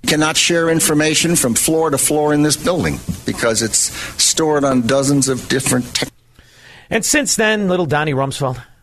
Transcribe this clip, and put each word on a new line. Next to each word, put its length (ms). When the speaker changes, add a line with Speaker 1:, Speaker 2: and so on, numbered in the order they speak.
Speaker 1:
You 80
cannot 280
share 340
information 640
from 180
floor 380
to 80
floor 340
in 80
this 160
building 420
because 340
it's 300
stored 420
on 240
dozens 420
of 200
different 440
tech- 160
Speaker 2:
And 160
since 300
then, 320
little 180
Donnie 300
Rumsfeld 440